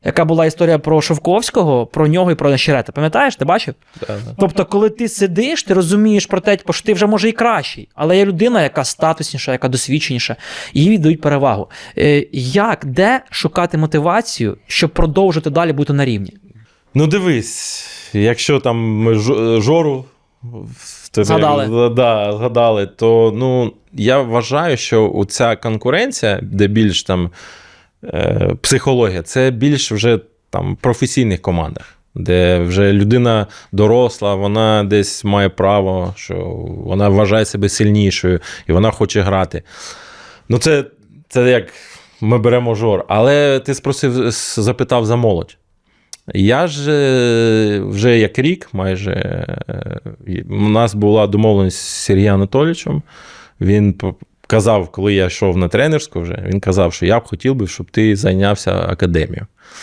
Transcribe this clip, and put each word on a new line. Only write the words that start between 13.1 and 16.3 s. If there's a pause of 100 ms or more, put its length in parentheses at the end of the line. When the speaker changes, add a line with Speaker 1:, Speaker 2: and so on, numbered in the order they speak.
Speaker 1:
шукати
мотивацію, (100)
щоб
продовжити
далі
бути
на
рівні? (580)